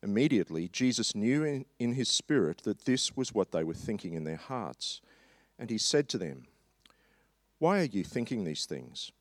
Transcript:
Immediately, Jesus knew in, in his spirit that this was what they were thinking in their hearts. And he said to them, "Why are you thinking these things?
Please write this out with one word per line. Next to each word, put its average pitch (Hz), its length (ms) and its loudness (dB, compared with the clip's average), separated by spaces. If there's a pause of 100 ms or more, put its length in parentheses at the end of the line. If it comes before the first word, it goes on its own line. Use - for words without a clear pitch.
Immediately, 101 640 2
Jesus 117 480 0
knew 123 280 2
in, 139 220 -2 (140)
in 120 140 0
his 127 140 0
spirit - 580 2
that 104 200 -2
this - 320 0
was 131 160 -2
what 98 180 2
they 80 120 2
were 80 100 -2
thinking 95 400 -6
in 80 120 -4
their 78 120 -4
hearts. - 640 -8 (560)
And 113 140 -8
he 110 80 -2
said 147 300 4
to 117 100 -2
them, 67 260 -6 (1120)
"Why 185 220 4
are 175 60 2
you 101 180 -2
thinking 117 400 -2
these 78 240 -4
things? 65 540 -10